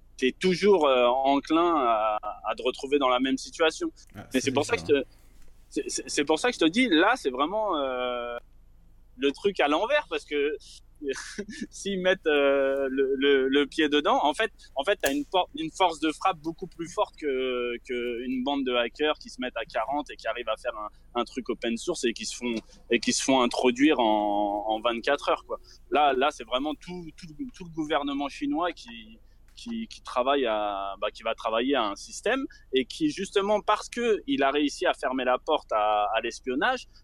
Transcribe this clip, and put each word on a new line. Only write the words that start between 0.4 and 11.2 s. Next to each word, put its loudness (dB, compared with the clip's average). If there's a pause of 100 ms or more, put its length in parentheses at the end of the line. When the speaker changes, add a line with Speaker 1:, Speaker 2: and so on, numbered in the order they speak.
Speaker 1:
euh, 6
enclin 2
à, 2 (260)
à -4
te -8
retrouver 0
dans 4
la 4
même 0
situation. -2 (240)
Speaker 2:
Ah, -14
Speaker 1:
Mais 2
Speaker 2:
ça, -2
Speaker 1:
c'est 0
pour 0
Speaker 2:
c'est 0
Speaker 1:
ça -
Speaker 2:
ça. -8
Speaker 1:
que 6
je 2
te, -8 (640)
c'est, -6
c'est, -8
c'est 0
pour 0
ça 0
que -2
je -14
te 4
dis, 2
là, 6
c'est -4
vraiment, -2
euh, -4 (840)
le 2
truc -2
à 4
l'envers, 2
parce -6
que -2 (440)
<laughs> -8